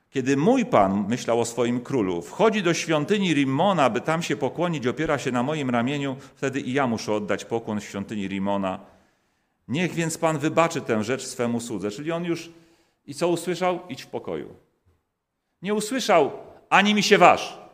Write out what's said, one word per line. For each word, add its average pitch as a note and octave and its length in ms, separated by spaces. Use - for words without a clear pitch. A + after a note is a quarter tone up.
Kiedy C3+ 280
mój A3 280
Pan", G2 420
myślał A#2 320
o A#2 60
swoim A#2+ 360
królu, F#2+ 400
"wchodzi G#3 420
do E3+ 100
świątyni D#3+ 600
Rimmona, C#3+ 560
by A#2+ 120
tam E3 200
się D#3 140
pokłonić, C#3+ 520
opiera D3 300
się B2+ 140
na B2 120
moim C#3+ 260
ramieniu, C3 460
wtedy C3+ 260
i B2+ 120
ja C3+ 140
muszę A2 260
oddać G#2 320
pokłon A2+ 340
w G2 40
świątyni G2 440
Rimmona. G2 520
Niech E3 260
więc E3 240
Pan D#3 200
wybaczy D#3 440
tę G#2+ 220
rzecz C3 220
swemu A#2+ 340
słudze". G#2 320
Czyli D3+ 200
on E3+ 140
już, - 260
i C3+ 80
co E3 140
usłyszał? F3 600
"Idź C3 140
w - 60
pokoju". F2+ 480
Nie G3 120
usłyszał: G#3+ 580
"Ani G3+ 240
mi G#3 100
się G3+ 140
waż. D#3 420